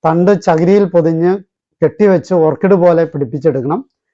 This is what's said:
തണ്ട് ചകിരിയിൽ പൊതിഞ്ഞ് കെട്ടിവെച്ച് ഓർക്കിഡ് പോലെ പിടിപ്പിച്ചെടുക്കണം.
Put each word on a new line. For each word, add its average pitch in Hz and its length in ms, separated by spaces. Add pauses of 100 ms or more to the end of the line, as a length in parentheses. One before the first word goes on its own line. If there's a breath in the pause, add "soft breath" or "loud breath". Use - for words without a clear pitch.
തണ്ട് 175 380
ചകിരിയിൽ 185 420
പൊതിഞ്ഞ് 170 540 (460)
കെട്ടിവെച്ച് 185 500
ഓർക്കിഡ് 170 400
പോലെ 170 300
പിടിപ്പിച്ചെടുക്കണം. 143 800 (300)